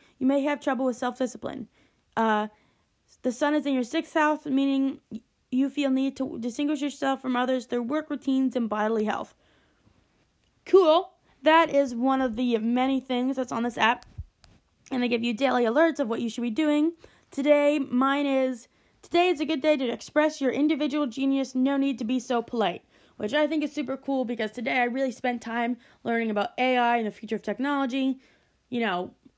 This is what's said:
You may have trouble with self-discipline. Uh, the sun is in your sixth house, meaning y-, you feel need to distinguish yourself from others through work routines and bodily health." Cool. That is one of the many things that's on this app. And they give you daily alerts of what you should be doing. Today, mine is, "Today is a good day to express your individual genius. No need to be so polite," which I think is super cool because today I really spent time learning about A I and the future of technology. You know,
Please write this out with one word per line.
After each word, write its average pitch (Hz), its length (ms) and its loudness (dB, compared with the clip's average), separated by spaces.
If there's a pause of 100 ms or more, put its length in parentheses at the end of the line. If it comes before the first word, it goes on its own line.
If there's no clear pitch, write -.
(180)
You 254 80 -4
may 277 160 4
have 294 180 0
trouble 269 260 -2
with 247 100 0
self-discipline. 247 720 -6 (500)
Uh, 214 300 2 (720)
the 254 100 -2
sun 294 220 0
is 294 140 0
in 277 80 0
your 254 80 0
sixth 320 320 -6
house, 302 320 0
meaning 269 520 0 (120)
y-, 214 100 -12 (300)
you 269 180 2
feel 277 220 0
need 269 260 0
to 262 220 -6
distinguish 269 420 -2
yourself 269 400 -2
from 254 140 -4
others 247 320 -2
through 240 160 -4
work 302 260 -4
routines 269 460 0
and 240 120 0
bodily 214 360 0
health." - 320 -4 (1300)
Cool. 349 460 6 (320)
That 320 260 6
is 277 240 2
one 262 280 2
of 247 140 -2
the 240 220 0
many 254 420 0
things 254 360 -2
that's 254 160 -6
on 233 100 -2
this 240 160 -4
app. 233 300 0 (840)
And 254 120 -2
they 247 40 0
give 233 160 0
you 240 100 -2
daily 254 300 2
alerts 302 360 2
of 269 80 -2
what 233 140 -4
you 233 80 -2
should 233 120 -6
be 240 80 -2
doing. 302 440 2 (380)
Today, 294 480 4
mine 269 460 0
is, 262 420 -2 (340)
"Today 349 280 2
is 285 100 0
a 302 60 -2
good 269 160 -2
day 311 160 4
to 254 120 -2
express 302 520 0
your 262 100 2
individual 294 560 0
genius. 269 480 -2
No 269 220 2
need 277 220 0
to 254 40 -4
be 254 160 -2
so 240 220 -2
polite," 214 420 -2 (340)
which 214 160 -4
I 302 140 2
think 302 160 -2
is 302 80 -4
super 269 240 -6
cool 262 300 -2
because 220 260 -4
today 254 280 -4
I 247 40 2
really 254 280 -2
spent 240 300 -4
time 233 360 -4 (260)
learning 233 260 -2
about 202 280 -2
A 254 200 2
I 240 200 2
and 226 100 -2
the 202 40 -4
future 214 260 -8
of 202 40 -8
technology. 269 800 -2 (500)
You 240 120 -4
know, 185 300 -2 (260)